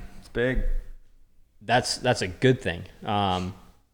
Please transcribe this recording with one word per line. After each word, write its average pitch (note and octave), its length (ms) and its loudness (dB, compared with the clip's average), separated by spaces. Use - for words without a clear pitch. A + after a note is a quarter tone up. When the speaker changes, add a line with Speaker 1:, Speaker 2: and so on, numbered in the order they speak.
Speaker 1:
It's - 120 -20
big. B2 340 0
Speaker 2:
that's, A#2 360 2
that's A#2+ 240 2
a G2 40 -2
good B2 340 2
thing. F2+ 220 -4
Um, G2 500 0